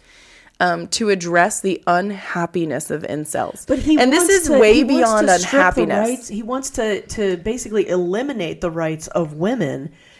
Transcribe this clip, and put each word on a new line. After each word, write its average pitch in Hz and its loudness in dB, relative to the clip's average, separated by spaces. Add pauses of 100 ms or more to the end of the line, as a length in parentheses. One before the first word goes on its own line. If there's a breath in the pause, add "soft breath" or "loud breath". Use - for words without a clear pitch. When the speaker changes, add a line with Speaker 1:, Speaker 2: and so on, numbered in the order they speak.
(600 soft breath)
Speaker 1:
um, 170 0
to 220 -2
address 175 2
the 190 -4
unhappiness 175 -2
of 151 -6
incels. - -6
Speaker 2:
But 262 0
he 302 2
Speaker 1:
And 254 4
this 330 4
Speaker 2:
wants 392 4
Speaker 1:
is 339 -2
Speaker 2:
to, 285 4
Speaker 1:
way 220 8
Speaker 2:
he 294 4
wants 262 2
Speaker 1:
beyond 220 2
Speaker 2:
to 180 6
strip 180 -4
the 262 2
Speaker 1:
unhappiness. 220 2
Speaker 2:
rights, 247 -6
he 208 -10
wants 254 -6
to, 214 -2
to 196 -4
basically 220 -2
eliminate 185 -2
the 175 -2
rights 160 -4
of 156 -4
women 156 -4 (300 soft breath)